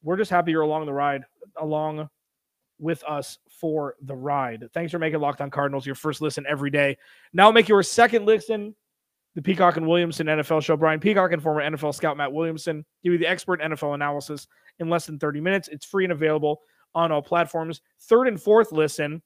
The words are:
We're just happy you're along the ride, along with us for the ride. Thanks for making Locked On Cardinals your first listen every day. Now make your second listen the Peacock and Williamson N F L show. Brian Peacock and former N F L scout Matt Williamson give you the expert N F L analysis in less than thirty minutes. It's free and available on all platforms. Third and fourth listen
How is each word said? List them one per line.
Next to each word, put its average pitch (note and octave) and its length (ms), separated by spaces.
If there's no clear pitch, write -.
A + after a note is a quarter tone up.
We're E3+ 160
just G3+ 140
happy E3+ 200
you're D#3+ 100
along D3+ 240
the C#3+ 80
ride, C#3 300
along D3+ 520
with E3 240
us D3 340
for D3+ 520
the C3+ 140
ride. B2+ 480
Thanks E3+ 180
for E3+ 80
making D#3 200
Locked C#3+ 220
On C#3+ 100
Cardinals C#3 340
your C3+ 100
first D3+ 260
listen D3 260
every C#3+ 220
day. C#3 280
Now G3 180
make A3+ 160
your G3+ 160
second A#3 420
listen G#3+ 480
the D#3+ 60
Peacock F3 360
and D#3+ 100
Williamson E3+ 400
N D3+ 120
F D3 120
L D#3 100
show. D#3+ 160
Brian D#3 220
Peacock F#3 340
and D3+ 100
former D3+ 180
N D3+ 120
F D3 100
L D3 100
scout D3 240
Matt C#3+ 160
Williamson D#3 500
give F3 100
you E3+ 60
the D#3+ 80
expert F3+ 340
N D#3 120
F D3 100
L D3 100
analysis D3 540
in E3 100
less E3+ 160
than D3+ 140
thirty D3 220
minutes. F#3 260
It's D3 180
free F#3+ 200
and F3+ 80
available D3+ 480
on E3 160
all D3 100
platforms. E3 600
Third B3 260
and G3+ 140
fourth G#3+ 300
listen D#3 540